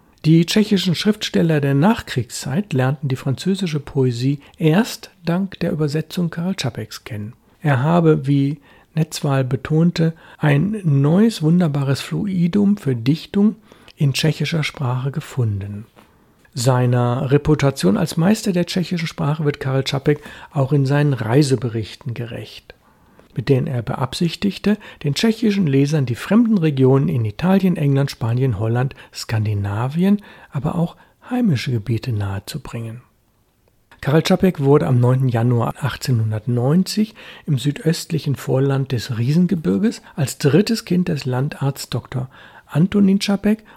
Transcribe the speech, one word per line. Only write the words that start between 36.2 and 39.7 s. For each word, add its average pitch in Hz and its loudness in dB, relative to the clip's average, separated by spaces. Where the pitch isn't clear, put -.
im 143 0
südöstlichen 147 -2
Vorland 135 -2
des 113 -4
Riesengebirges 175 0